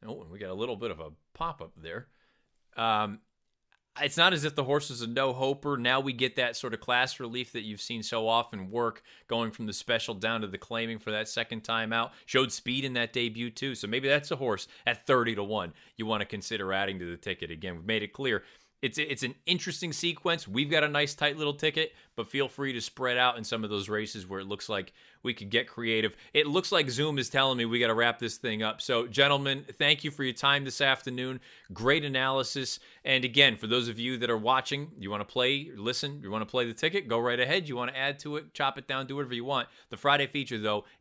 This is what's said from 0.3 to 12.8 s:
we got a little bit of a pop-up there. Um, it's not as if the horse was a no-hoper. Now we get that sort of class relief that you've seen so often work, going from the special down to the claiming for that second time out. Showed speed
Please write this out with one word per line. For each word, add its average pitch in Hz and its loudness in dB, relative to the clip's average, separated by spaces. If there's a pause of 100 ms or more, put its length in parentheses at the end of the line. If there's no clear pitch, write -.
we 98 -14
got 95 -8
a 92 -8
little 113 -4
bit 107 -6
of 82 -10
a 78 -12 (220)
pop-up 147 -8
there. 82 -12 (680)
Um, 107 0 (840)
it's 143 0
not 180 8
as 147 0
if 151 -2
the 139 2
horse 143 2
was 120 -6
a 113 -4
no-hoper. 135 0
Now 123 4
we 135 -2
get 123 0
that 120 0
sort 117 -6
of 110 -6
class 127 2
relief 123 -6
that 117 -6
you've 107 -8
seen 117 -6
so 113 0
often 113 2
work, 113 -2 (280)
going 117 0
from 110 -8
the 101 -4
special 117 -2
down 110 -2
to 104 -4
the 98 -8
claiming 113 -6
for 107 -6
that 107 -2
second 117 -4
time 113 -2
out. 117 0 (140)
Showed 131 2
speed 127 -4